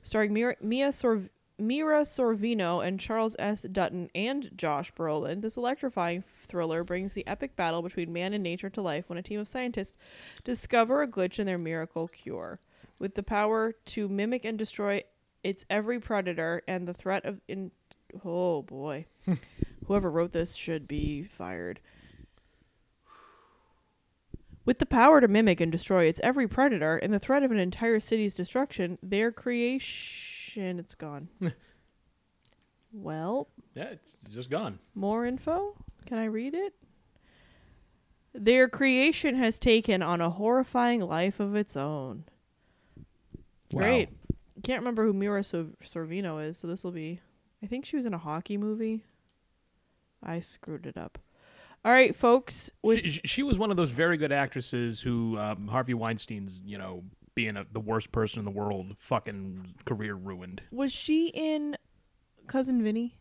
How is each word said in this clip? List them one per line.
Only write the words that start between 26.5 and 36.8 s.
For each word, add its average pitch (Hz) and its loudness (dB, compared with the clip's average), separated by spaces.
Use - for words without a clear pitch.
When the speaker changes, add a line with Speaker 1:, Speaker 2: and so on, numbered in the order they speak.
Speaker 1:
and 196 0
the 208 2
threat 269 2
of 262 4
an 220 2
entire 214 2
city's 214 0
destruction, 180 -2
their 202 0
creation, 240 -4
it's - -14
gone. 147 -12
Speaker 2:
<laughs> 175 -2
Speaker 1:
Well. 185 -6
Speaker 2:
Yeah, - -10
it's, - -18
it's 107 -20
just 127 -12
gone. 147 -4
Speaker 1:
More 208 -2
info? 330 -2
Can 233 -6
I 220 -2
read 226 -4
it? 381 -4